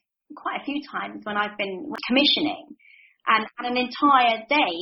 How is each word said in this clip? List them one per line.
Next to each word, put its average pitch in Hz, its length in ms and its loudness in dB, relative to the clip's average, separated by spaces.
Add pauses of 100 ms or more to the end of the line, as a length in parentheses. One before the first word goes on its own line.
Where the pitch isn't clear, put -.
(360)
quite - 240 -6
a - 80 -14
few 285 80 -4 (160)
times 202 320 -10
when 208 160 -2
I've 208 160 -4
been 190 320 -6 (180)
commissioning. - 680 0 (500)
And 220 220 2 (160)
an 247 160 -2
entire 247 680 4
day 269 360 2